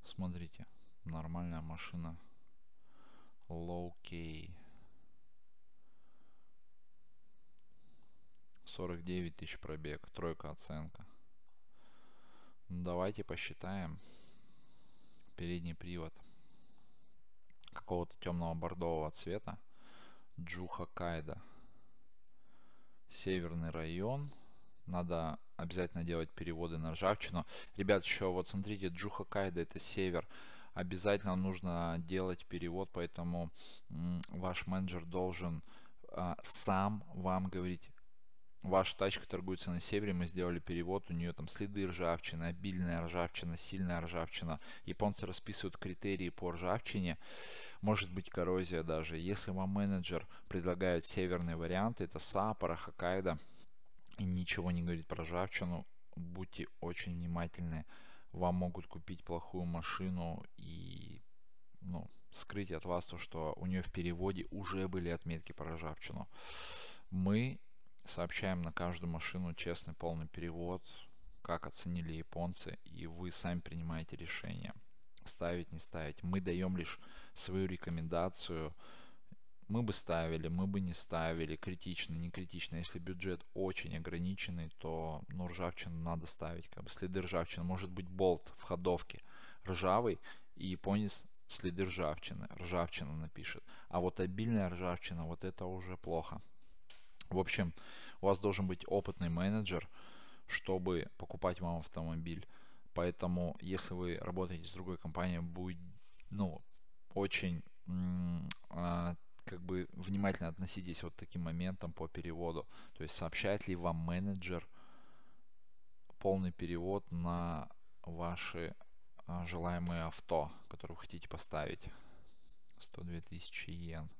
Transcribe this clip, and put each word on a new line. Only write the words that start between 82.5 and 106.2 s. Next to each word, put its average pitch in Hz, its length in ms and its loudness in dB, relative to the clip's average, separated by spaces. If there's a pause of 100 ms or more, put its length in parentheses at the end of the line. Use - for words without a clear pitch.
Если 85 240 -2
бюджет 90 540 -2
очень 90 420 0
ограниченный, 85 720 0 (100)
то, 80 500 0
ну, 90 180 0
ржавчину 87 520 -2
надо 82 260 0
ставить, 82 420 -4
как - 160 -8
бы - 60 -6
следы 92 320 0
ржавчины. 85 420 2
Может 92 260 2
быть, 92 200 -4
болт 92 480 6
в - 60 -10
ходовке 90 580 2 (440)
ржавый, 95 540 6 (360)
и - 120 -4
японец 98 560 2 (240)
следы 92 380 2
ржавчины, 87 640 0 (120)
ржавчина 85 560 2
напишет. - 480 -4 (240)
А 87 140 2
вот 90 180 4
обильная 98 500 4
ржавчина, 87 540 0
вот 82 220 -2
это 92 200 -2
уже 92 300 -2
плохо. - 460 0 (880)
В 92 100 4
общем, 90 340 4 (460)
у - 60 2
вас 98 140 8
должен 98 280 4
быть 90 200 0
опытный 92 420 4
менеджер, 95 580 4 (600)
чтобы 92 680 2
покупать - 460 0
вам 85 160 2
автомобиль. 82 680 -2 (480)
Поэтому, 87 680 4
если 92 320 0
вы 87 240 0
работаете 87 500 0
с - 60 -6
другой 90 240 -2
компанией, 87 420 2
будь, 87 380 -2 (520)